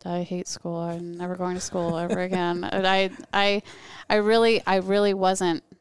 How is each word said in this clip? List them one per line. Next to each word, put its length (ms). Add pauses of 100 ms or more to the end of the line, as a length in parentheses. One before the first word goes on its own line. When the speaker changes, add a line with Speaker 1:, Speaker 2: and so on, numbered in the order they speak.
Speaker 1:
I 180
hate 260
school. 280
I'm 400
never 200
going 180
to 60
school 360
ever 240
again." 440
Speaker 2:
<laughs> 80
Speaker 1:
And 140
I, 240 (220)
I, 300 (460)
I 80
really, 500
I 100
really 380
wasn't 480 (180)